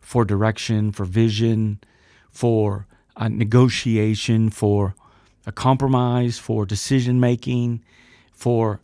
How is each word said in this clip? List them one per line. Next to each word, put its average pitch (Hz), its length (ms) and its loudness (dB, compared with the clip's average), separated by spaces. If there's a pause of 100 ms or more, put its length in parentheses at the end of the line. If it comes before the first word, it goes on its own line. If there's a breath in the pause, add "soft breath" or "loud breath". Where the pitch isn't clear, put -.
for 120 240 0
direction, 107 680 0
for 98 140 -6
vision, 110 720 0 (520 soft breath)
for 107 560 0 (280 soft breath)
a 113 140 -4
negotiation, 110 1200 2
for 101 460 0 (500 soft breath)
a 110 60 -10
compromise, 123 880 0
for 110 260 -2
decision-making, 120 1200 0 (480 soft breath)
for 113 520 -2